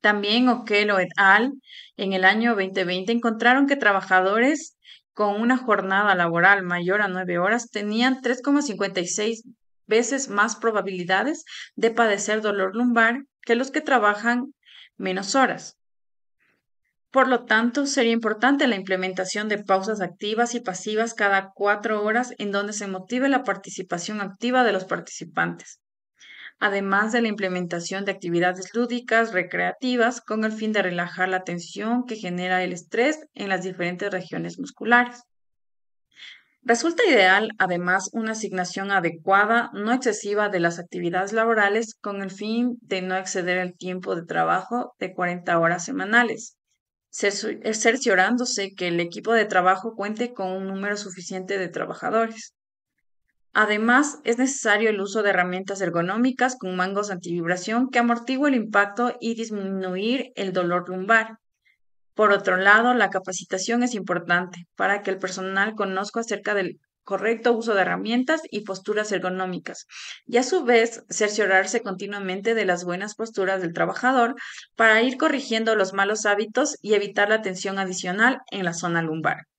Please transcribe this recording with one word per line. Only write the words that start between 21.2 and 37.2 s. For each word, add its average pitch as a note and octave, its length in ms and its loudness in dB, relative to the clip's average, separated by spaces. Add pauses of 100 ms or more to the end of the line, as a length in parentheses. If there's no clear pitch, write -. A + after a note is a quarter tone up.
cuatro G#3 500 0
horas A#3 340 0
en G3+ 140 -6
donde G3+ 200 -2
se G#3 160 -8
motive G#3+ 400 -4
la C4+ 160 2
participación F#3+ 800 -6
activa A#3+ 420 0
de A3+ 80 4
los F#3+ 140 -2
participantes, - 960 -8 (760)
además G3+ 540 0
de A#3+ 100 2
la A#3 60 0
implementación F#3 800 -4
de G3 80 -4
actividades F3+ 600 -2
lúdicas, A#3 600 0
recreativas, F#3+ 880 -2
con A3 240 -2
el G#3+ 80 -2
fin A3 180 -4
de G#3 120 2
relajar F3+ 440 -2
la F#3 160 -2
tensión G3+ 600 -4
que A#3 100 -8
genera F#3 480 -2
el F3+ 80 -4
estrés A#3 480 0 (140)
en G3+ 160 -8
las F#3 140 0
diferentes F3+ 460 -4
regiones E3+ 480 -6
musculares. A#3+ 640 0 (1400)
Resulta E4 440 2
ideal, G#3 520 6